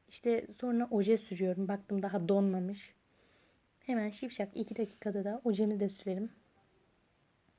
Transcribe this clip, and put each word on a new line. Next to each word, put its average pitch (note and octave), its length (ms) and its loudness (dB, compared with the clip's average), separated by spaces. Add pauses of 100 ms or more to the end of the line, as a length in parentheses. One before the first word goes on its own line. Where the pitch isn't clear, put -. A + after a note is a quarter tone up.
İşte - 380 0 (120)
sonra A#3+ 320 0
oje G#3+ 260 4
sürüyorum. F#3 500 0
Baktım G3+ 340 -2
daha F#3 260 -2
donmamış. G3 640 2 (840)
Hemen A3 300 -2
şipşak G#3 460 -6
iki G#3+ 220 -4
dakikada G#3 460 -2
da G#3+ 200 -4
ojemi G#3+ 360 2
de G3+ 100 2
sürerim. G3 400 -6 (1300)